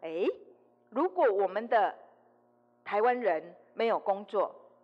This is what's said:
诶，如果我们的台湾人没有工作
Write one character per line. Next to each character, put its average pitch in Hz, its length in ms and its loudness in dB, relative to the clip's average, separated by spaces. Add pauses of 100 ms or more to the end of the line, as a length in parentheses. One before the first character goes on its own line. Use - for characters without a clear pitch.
诶， 165 260 -2 (640)
如 285 180 0
果 359 240 0
我 190 160 2
们 208 180 -4
的 214 280 2 (880)
台 208 160 -2
湾 247 180 2
人 175 240 0 (300)
没 226 140 -2
有 202 120 2
工 196 280 -2
作 185 280 -2 (300)